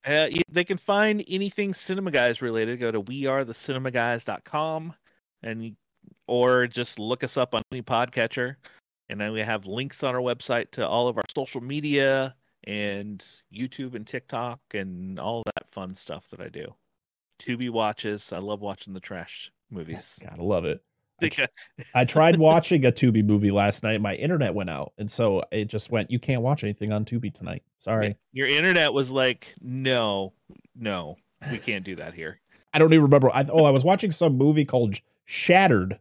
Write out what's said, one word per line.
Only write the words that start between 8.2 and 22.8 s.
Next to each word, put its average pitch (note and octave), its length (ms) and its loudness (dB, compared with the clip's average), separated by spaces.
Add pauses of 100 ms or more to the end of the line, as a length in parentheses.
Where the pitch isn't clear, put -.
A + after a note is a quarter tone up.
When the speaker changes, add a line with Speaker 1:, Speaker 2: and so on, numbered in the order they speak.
Speaker 1:
And G#2 100 -10
then G#2+ 120 -4
we A2 80 -6
have G#2+ 260 -4
links B2 360 -8
on C3 120 -2
our B2+ 80 -2
website A#2+ 500 -4
to A2+ 160 -4
all A#2+ 200 2
of A2+ 100 -2
our G2+ 60 -4 (120)
social C3 240 -6
media C3+ 760 -2 (280)
and G#2 540 -8 (360)
YouTube B2+ 400 -10
and A2 120 -12
TikTok A#2+ 540 -8 (120)
and F#2+ 460 -8
all A2+ 240 -6 (140)
that - 120 -10
fun F#2+ 260 -12
stuff - 340 -16
that - 120 -20
I - 80 -12
do. - 260 -14 (640)
Tubi B2 300 -6
watches. G#2+ 640 -4
I E2+ 60 -8
love G2+ 240 -8
watching G2 320 -12
the F#2 60 -12
trash - 500 -14 (200)
movies. D#2+ 520 -14
Speaker 2:
Gotta E2 220 -14
love F#2 200 0
it. D2+ 180 -4 (380)
I E3 100 0
tr-, - 100 -4 (220)
Speaker 1:
<laughs> - 160 -20
Yeah. C3+ 60 -16 (120)
Speaker 2:
I B2+ 80 6
tried D#3+ 320 6
watching D#3+ 480 6